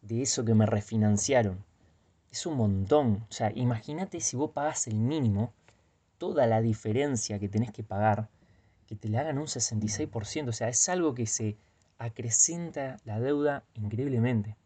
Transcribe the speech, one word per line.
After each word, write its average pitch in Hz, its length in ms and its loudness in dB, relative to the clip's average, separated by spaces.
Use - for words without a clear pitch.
de 113 220 -4
eso 135 200 -2
que 113 120 4
me 107 100 8
refinanciaron. 104 960 2
Es - 160 -10
un 156 100 -2
montón. 107 720 4
O - 20 -16
sea, 110 220 -2
imagínate 147 640 -2
si - 160 -4
vos 147 140 -2
pagás 147 380 -4
el 110 80 -4
mínimo, 113 580 0
toda 170 300 2
la 110 120 4
diferencia 113 760 0
que 98 120 -4
tenés 107 220 0
que - 120 -12
pagar, 110 460 0
que - 80 -10
te 107 140 -8
le 107 100 0
hagan 147 180 -2
un 147 100 -4
sesenta 110 380 -4
y 104 40 0
seis 151 200 -4
por 107 160 -6
ciento. 147 240 -4
O 113 40 -2
sea, 113 160 -2
es - 200 0
algo 175 240 2
que 120 140 -2
se 107 280 -4
acrecenta 135 1000 -2
la 110 160 -4
deuda 143 440 0
increíblemente. 113 800 0